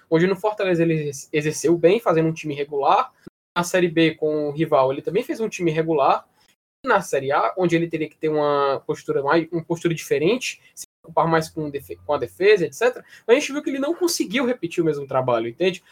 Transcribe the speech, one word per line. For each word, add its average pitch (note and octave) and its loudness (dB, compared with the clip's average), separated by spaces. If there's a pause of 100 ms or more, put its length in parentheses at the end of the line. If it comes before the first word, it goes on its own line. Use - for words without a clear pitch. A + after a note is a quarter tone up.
Hoje E3 4
no F#3+ 2
Fortaleza F#3 0
ele D#3+ 0
exer-, - -14
exerceu D#3 0
bem, F3 4
fazendo E3 2
um D#3+ -4
time D#3 -8
regular. D3 0 (440)
Na F3 0
Série F3+ 0
B D#3+ 2
com D3+ -2
o D3 -4
rival C#3+ 2
ele D3+ -6
também E3 -2
fez B3 -6
um A3 -2
time F3 -2
regular. D#3+ 2 (600)
Na A3 2
Série C3+ -2
A, G3 2
onde F3 2
ele E3 0
teria D#3 -4
que - -20
ter D#3 -2
uma C#3+ 2
postura D3 -2
mais, D#3+ 2
uma E3 -4
postura E3 -2
diferente, D#3+ -2 (120)
se - -16 (160)
preocupar D#3+ 0
mais D#3+ 0
com D3+ -8
defe-, C#3+ -12
com D3 -2
a D3 0
defesa, F3 2
et C3 -10
cetera. A#3+ -2 (240)
Mas A3+ 8
a C#4+ 2
gente C#4+ -8
viu C#4+ -4
que D4+ -6
ele C4+ -4
não C#4+ -2
conseguiu C#4+ -2
repetir A#3 -4
o E3 2
mesmo C#3+ -2
trabalho, B2+ 0
entende? F3+ -4